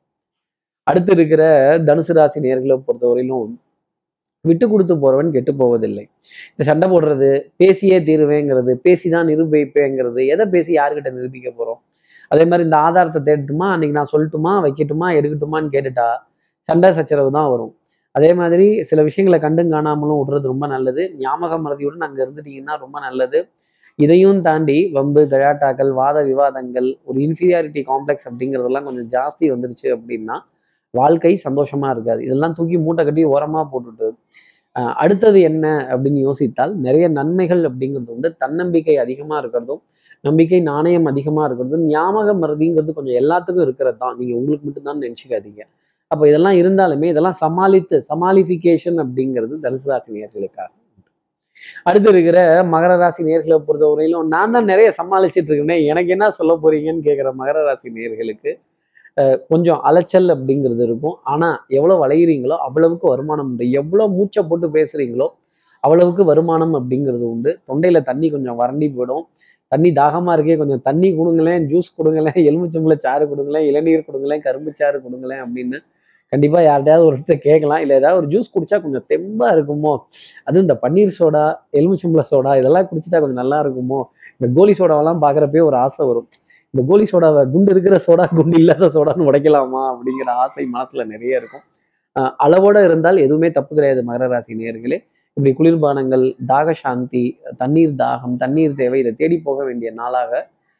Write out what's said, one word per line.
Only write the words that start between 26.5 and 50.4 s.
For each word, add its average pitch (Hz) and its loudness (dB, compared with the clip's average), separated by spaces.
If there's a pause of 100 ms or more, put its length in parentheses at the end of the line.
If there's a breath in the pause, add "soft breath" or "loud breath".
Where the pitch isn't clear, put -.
ஒரு 131 -6
இன்ஃபீரியாரிட்டி 156 -2
காம்ப்ளெக்ஸ் 139 -6
அப்படிங்கிறதெல்லாம் 127 -4
கொஞ்சம் 127 -6
ஜாஸ்தி 147 -6
வந்துருச்சு 123 -4
அப்படின்னா 117 -10 (520)
வாழ்க்கை 165 0
சந்தோஷமா 139 -4
இருக்காது. 117 -6
இதெல்லாம் 143 -4
தூக்கி 170 -4
மூட்டை 165 -2
கட்டி 151 0
ஓரமா 151 -2
போட்டுட்டு, 113 -8 (640 soft breath)
அஹ், 120 -4
அடுத்தது 196 4
என்ன 156 0
அப்படின்னு 135 0
யோசித்தால் 139 -4
நிறைய 151 2
நன்மைகள் 165 0
அப்படிங்கிறது 131 -6
உண்டு. 131 -6
தன்னம்பிக்கை 160 -2
அதிகமா 139 -6
இருக்கிறதும், 123 -8 (400 soft breath)
நம்பிக்கை 165 2
நாணயம் 160 0
அதிகமா 147 -2
இருக்கிறதும், 127 -6
ஞாபக 180 0
மறதிங்கிறது 156 -2
கொஞ்சம் 135 -6
எல்லாத்துக்கும் 175 0
இருக்கிறது 131 -2
தான். 123 -8
நீங்க 123 -6
உங்களுக்கு 147 -4
மட்டும்தான் 143 -10
நினைச்சுக்காதீங்க. 113 -10 (480)
அப்ப 151 2
இதெல்லாம் 165 4
இருந்தாலுமே 180 2
இதெல்லாம் 170 0
சமாளித்து, 180 2 (120)
சமாளிஃபிகேஷன் 175 0
அப்படிங்கிறது 127 -4
தனுசு 131 -6
ராசி 127 -6
நேயர்களுக்காக 101 -12